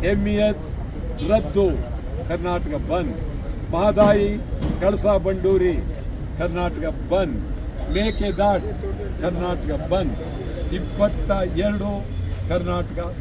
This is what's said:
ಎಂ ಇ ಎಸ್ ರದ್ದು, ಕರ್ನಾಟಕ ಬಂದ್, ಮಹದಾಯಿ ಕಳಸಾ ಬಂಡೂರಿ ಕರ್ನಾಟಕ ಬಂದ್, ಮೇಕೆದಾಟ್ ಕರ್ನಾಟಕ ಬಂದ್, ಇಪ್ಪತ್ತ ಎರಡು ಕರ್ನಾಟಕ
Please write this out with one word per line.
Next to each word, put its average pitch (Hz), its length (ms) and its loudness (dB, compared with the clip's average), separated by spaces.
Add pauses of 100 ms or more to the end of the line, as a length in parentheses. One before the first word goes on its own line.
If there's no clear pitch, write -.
ಎಂ 202 220 2
ಇ 208 100 2
ಎಸ್ 208 300 2 (640)
ರದ್ದು, 202 360 4 (640)
ಕರ್ನಾಟಕ 175 460 -2 (160)
ಬಂದ್, 143 260 0 (580)
ಮಹದಾಯಿ 202 560 6 (500)
ಕಳಸಾ 196 360 4
ಬಂಡೂರಿ 185 580 2 (640)
ಕರ್ನಾಟಕ 170 460 -2 (280)
ಬಂದ್, 175 260 2 (560)
ಮೇಕೆದಾಟ್ 202 720 2 (560)
ಕರ್ನಾಟಕ 175 480 -2 (220)
ಬಂದ್, 185 260 0 (600)
ಇಪ್ಪತ್ತ - 520 0 (360)
ಎರಡು 202 240 0 (580)
ಕರ್ನಾಟಕ 175 500 -2 (220)